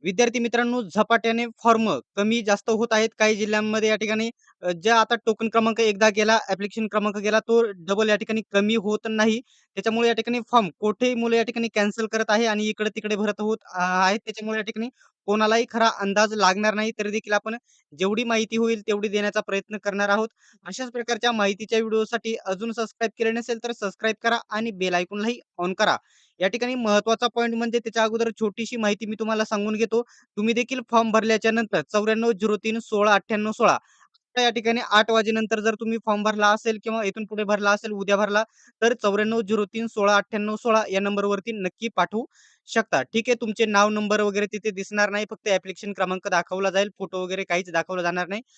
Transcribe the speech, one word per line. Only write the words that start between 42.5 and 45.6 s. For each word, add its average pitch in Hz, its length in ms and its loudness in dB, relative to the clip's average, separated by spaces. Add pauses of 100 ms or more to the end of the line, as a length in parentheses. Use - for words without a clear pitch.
शकता. 185 360 0
ठीक 214 260 -4
आहे, 247 140 2
तुमचे 220 240 -2
नाव, 208 240 4
नंबर 208 320 0
वगैरे 208 240 -2
तिथे 208 260 -6
दिसणार 202 380 -2
नाही, 202 200 -4
फक्त - 180 -10
ॲप्लिकेशन 190 460 -4